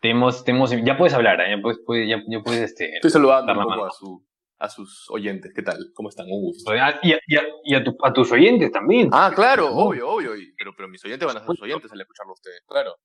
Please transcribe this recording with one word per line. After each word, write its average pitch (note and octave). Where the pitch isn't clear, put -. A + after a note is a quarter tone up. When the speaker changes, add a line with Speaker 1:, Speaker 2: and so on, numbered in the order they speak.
Speaker 1:
te A2+
hemos, B2
te -
hemos, B2+
ya C3+
puedes E3+
hablar, A2
¿eh? F#2+
Ya G2+
puedes, A2+
puedes, A#2
ya, A2+
ya A2+
puedes, A#2
este, -
Speaker 2:
Estoy D#3+
saludando C3+
Speaker 1:
dar G2+
Speaker 2:
un G2+
Speaker 1:
la G2+
Speaker 2:
poco F#2+
Speaker 1:
mano. G2
Speaker 2:
a F2+
su, F#2
a G#2
sus -
oyentes. G2+
¿Qué -
tal? F#2+
¿Cómo G#2+
están? F2+
Un G2+
gusto. F2+
Speaker 1:
Ah, C3+
y E3
a, D#3
y D3+
a, D3+
y C#3+
a C3
tu, C3+
a -
tus B2+
oyentes F3
también. E3+
Speaker 2:
Ah, F3+
claro, A3
Speaker 1:
Por C3+
favor. D#3
Speaker 2:
obvio, B2+
obvio. D#3+
Y, G2
pero, G2
pero F#2+
mis F#2
oyentes C3+
van B2+
a -
ser G#2+
sus E3+
oyentes A#2+
al G#2
escucharlo F#2+
ustedes, F2+
claro. B2